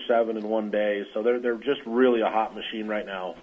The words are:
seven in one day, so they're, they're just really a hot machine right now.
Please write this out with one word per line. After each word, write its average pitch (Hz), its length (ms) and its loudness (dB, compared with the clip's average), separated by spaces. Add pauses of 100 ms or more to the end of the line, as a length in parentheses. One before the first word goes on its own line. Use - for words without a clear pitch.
seven 113 300 2
in 104 100 -4
one 107 220 0
day, 104 340 0 (120)
so 107 80 -2
they're, 123 160 2
they're 120 160 0
just 131 320 -2
really 120 340 4
a 98 80 2
hot 107 240 0
machine 107 340 -8
right 107 200 -4
now. 92 360 -6